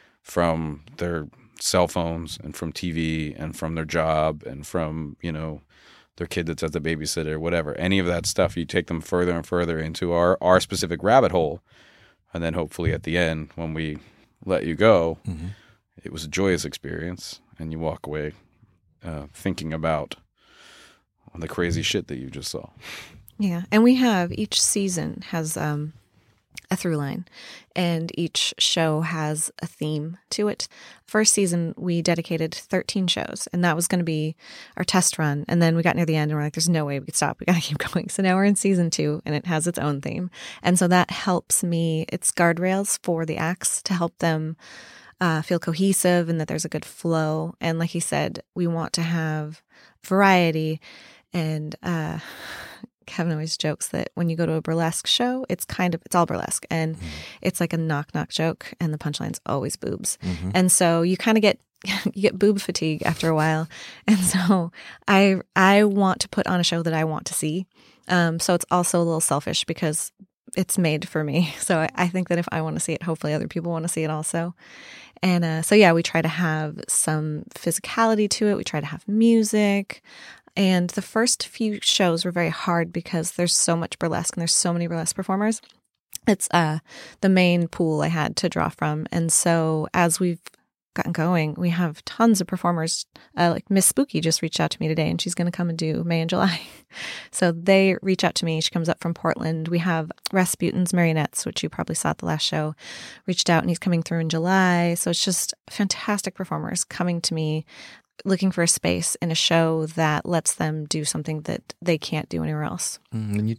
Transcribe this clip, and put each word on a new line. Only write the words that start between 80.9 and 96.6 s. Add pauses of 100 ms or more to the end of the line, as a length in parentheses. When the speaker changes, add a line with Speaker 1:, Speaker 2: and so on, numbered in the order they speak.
Speaker 3:
the
first
few
shows
were
very
hard
because
there's
so
much
burlesque
and
there's
so
many
burlesque
performers. (640)
It's,
uh, (420)
the
main
pool
I
had
to
draw
from.
And
so
as
we've (540)
gotten
going,
we
have
tons
of
performers. (280)
Uh,
like,
Miss
Spooky
just
reached
out
to
me
today,
and
she's
gonna
come
and
do
May
and
July.